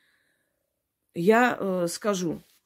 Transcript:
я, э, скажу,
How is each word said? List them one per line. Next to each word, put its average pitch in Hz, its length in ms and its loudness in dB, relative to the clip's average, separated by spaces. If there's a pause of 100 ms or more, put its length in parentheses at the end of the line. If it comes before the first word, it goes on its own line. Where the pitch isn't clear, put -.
(1160)
я, 220 440 2
э, 185 300 -2
скажу, 180 540 -4 (240)